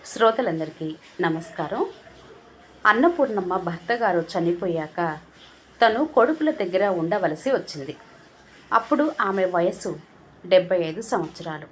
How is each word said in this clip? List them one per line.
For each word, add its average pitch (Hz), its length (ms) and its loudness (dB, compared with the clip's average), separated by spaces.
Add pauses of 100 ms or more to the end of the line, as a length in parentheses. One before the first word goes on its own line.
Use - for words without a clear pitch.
శ్రోతలందరికీ 170 880 -2 (260)
నమస్కారం. 165 640 -4 (1000)
అన్నపూర్ణమ్మ 214 720 4
భర్త 170 340 -4
గారు 196 280 2
చనిపోయాక 170 1000 -2 (640)
తను 233 240 4
కొడుకుల 302 460 2
దగ్గర 185 360 0
ఉండవలసి 175 640 0
వచ్చింది. 156 460 -4 (760)
అప్పుడు 294 380 2 (100)
ఆమె 190 240 0
వయసు 180 540 -2 (460)
డెబ్బై 185 320 4
ఐదు 170 240 -2
సంవత్సరాలు. 160 720 -6